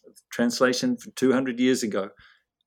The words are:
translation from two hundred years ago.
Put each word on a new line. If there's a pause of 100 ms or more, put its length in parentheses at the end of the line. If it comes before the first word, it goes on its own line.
(320)
translation
from
two
hundred
years
ago. (560)